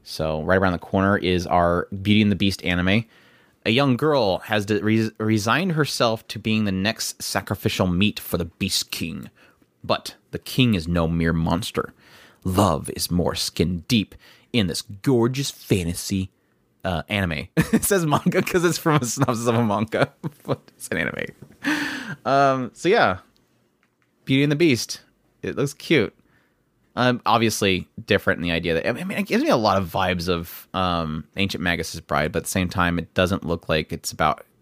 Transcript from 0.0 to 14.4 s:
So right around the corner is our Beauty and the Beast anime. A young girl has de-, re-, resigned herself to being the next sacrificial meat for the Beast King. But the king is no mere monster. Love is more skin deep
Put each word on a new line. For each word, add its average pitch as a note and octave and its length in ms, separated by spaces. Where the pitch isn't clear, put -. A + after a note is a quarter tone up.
So D#2 400
right F2 120
around F#2+ 160
the E2+ 80
corner G2 380
is F2+ 280
our F2 440
Beauty G#2 200
and G#2 100
the F#2 60
Beast G2 260
anime. F2+ 400
A G#2+ 60
young B2+ 260
girl B2 420
has G#2+ 260
de-, G#2+ 160
re-, A2 360
resigned A2+ 560
herself C3+ 560
to A2 100
being A2 240
the G2+ 80
next F#2+ 500
sacrificial - 680
meat F#2 300
for - 200
the E2+ 80
Beast - 460
King. E2 380
But - 320
the - 80
king B2 340
is E2 140
no E2+ 200
mere E2 260
monster. E2+ 600
Love F#2 500
is - 160
more E2+ 240
skin F2 540
deep G#2+ 260